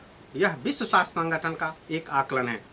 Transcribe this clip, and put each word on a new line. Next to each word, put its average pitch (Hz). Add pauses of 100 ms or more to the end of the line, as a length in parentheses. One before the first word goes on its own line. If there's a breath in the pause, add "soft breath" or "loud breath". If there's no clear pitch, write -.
(360)
यह 170
विश्व 240
स्वास्थ्य 180
संगठन 165
का 160 (160)
एक 160
आकलन 135
है, 110 (120)